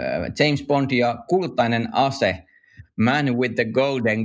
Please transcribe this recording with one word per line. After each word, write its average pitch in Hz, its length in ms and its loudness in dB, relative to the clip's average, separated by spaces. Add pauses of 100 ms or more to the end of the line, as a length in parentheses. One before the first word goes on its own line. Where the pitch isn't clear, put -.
(400)
James 143 280 0
Bond 139 240 0
ja 120 260 2 (120)
kultainen 120 600 0
ase, 120 520 0 (560)
Man 139 260 2 (120)
with 123 180 0
the 120 100 0
Golden 117 600 0